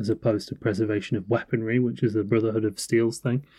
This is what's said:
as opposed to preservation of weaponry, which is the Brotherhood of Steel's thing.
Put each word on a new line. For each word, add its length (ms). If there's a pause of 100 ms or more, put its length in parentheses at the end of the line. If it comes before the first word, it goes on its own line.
as 80
opposed 400
to 60
preservation 600
of 120
weaponry, 500
which 240
is 120
the 100
Brotherhood 400
of 160
Steel's 380
thing. 260 (140)